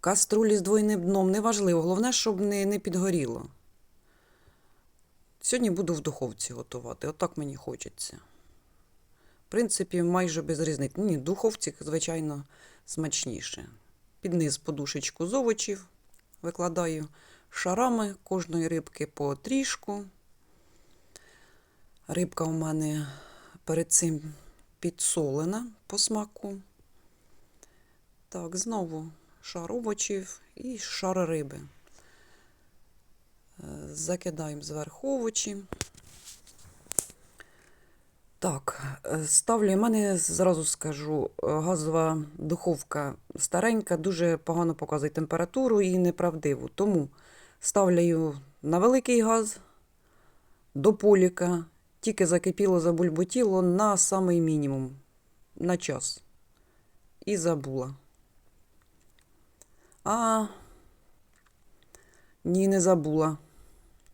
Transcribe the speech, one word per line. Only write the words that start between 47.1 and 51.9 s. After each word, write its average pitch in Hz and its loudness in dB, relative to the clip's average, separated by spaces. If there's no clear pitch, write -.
ставлю 170 2
на 160 2
великий 247 6
газ, 220 2
до 170 6
поліка, 180 4